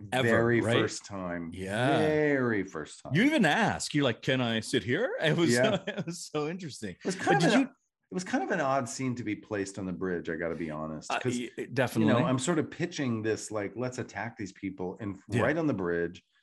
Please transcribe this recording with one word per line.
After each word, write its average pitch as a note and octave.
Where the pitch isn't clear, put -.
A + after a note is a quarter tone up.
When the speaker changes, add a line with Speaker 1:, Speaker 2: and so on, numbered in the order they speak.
Speaker 1:
very A#2
Speaker 2:
ever, G2+
right? A#2+
Speaker 1:
first -
time. F2
Speaker 2:
Yeah. G#2+
Speaker 1:
Very C#3+
first D#2+
time. -
Speaker 2:
You F3+
even D4
ask. D#3
You're D3
like, A#2+
"Can C3
I A2+
sit A#2
here?" G#3
<laughs> -
It D#3
was E3
Speaker 1:
Yeah. G#3+
Speaker 2:
so, -
it G3+
was E3+
so D3+
interesting. E3
Speaker 1:
It -
was F#3+
kind G#4
Speaker 2:
But -
Speaker 1:
of C4
Speaker 2:
did -
Speaker 1:
an, C#4
Speaker 2:
you B3+
Speaker 1:
it F#3+
was F3+
kind C#4+
of D#4
an F#3+
odd C3+
scene, C3
to A2+
be G#2
placed G2
on G2
the F#2
bridge, F2
I E2+
gotta E2
be D#2
honest, D#2
Speaker 2:
Uh, A#2+
Speaker 1:
'cause, B2
Speaker 2:
y-, A#2
Speaker 1:
you B2
know, -
Speaker 2:
definitely. A#2
Speaker 1:
I'm C3
sort D#3+
of -
pitching C3+
this, G#2+
like, G#2
"Let's B2+
attack A2
these F#2+
people F#2+
in, G2+
Speaker 2:
Yeah. A#2
Speaker 1:
right C3+
on E3
the C#3
bridge." F2